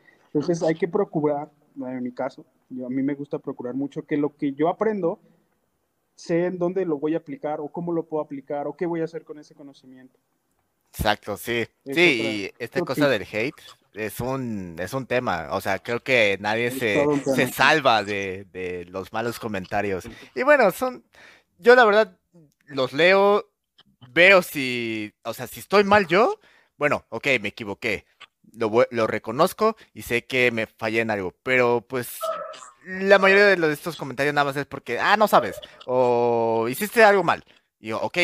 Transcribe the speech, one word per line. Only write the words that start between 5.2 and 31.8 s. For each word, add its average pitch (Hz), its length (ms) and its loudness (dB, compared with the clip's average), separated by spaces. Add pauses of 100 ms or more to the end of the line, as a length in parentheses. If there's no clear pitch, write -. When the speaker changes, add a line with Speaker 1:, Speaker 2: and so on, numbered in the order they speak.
Speaker 1:
sé 175 320 -2
en 185 120 -6
dónde 180 280 -2
lo 151 120 -2
voy 156 160 -2
a 165 40 -4
aplicar, 151 420 -8
o 147 80 -10
cómo 170 240 -8
lo 165 120 -4
puedo 156 180 -6
aplicar, 143 460 -10
o 147 80 -10
qué 185 100 -6
voy 170 140 -4
a 160 40 -4
hacer 160 200 -10
con 151 140 -20
ese 147 160 -20
conocimiento. 131 640 -20 (760)
Speaker 2:
Exacto, 104 440 -2
sí. 117 300 -4 (180)
Speaker 1:
Es 139 120 -10
Speaker 2:
Sí, 160 240 4
Speaker 1:
otra, 113 120 -4
Speaker 2:
y 101 260 -6
esta 123 220 -6
Speaker 1:
otro 156 140 -4
Speaker 2:
cosa 139 160 2
Speaker 1:
tip. 113 80 0 (100)
Speaker 2:
del - 0 - (120)
hate 139 140 -4 (400)
es 104 260 -8
un, 117 580 -8
es 92 140 -8
un 131 140 -6
tema, 101 460 -4
o 95 80 -2
sea, 95 200 -4
creo 120 200 -6
que 110 400 2
nadie 110 260 -2
Speaker 1:
Es 127 120 -6
Speaker 2:
se, 113 160 0
Speaker 1:
todo 147 200 2
un 143 100 -2
Speaker 2:
se 135 100 -2
Speaker 1:
tema. 127 140 0
Speaker 2:
salva 131 560 4
de, 98 480 -6
de 90 340 -8
los 92 260 -10
malos 113 280 -6
comentarios. 101 640 -4 (300)
Y - 100 -4
bueno, 262 260 4
son, 254 340 -6 (540)
yo 233 160 6
la 254 100 8
verdad 208 320 4 (500)
los 131 260 -4
leo, 196 580 4 (640)
veo 180 300 8
si, 117 720 -6 (120)
o 117 100 -6
sea, 123 140 -10
si - 120 -16
estoy 202 240 4
mal 202 220 4
yo, 220 320 2 (380)
bueno, 143 320 -2
ok, 113 180 -8 (140)
me 101 80 -6
equivoqué, 101 560 -6 (480)
lo 113 180 -2
vue-, 120 200 4
lo 113 160 0
reconozco 147 720 -2 (180)
y 107 80 -16
sé 120 240 -2
que 123 260 2
me 110 140 -4
fallé 113 340 -4
en 113 100 -2
algo, 95 320 -4
pero, 123 460 2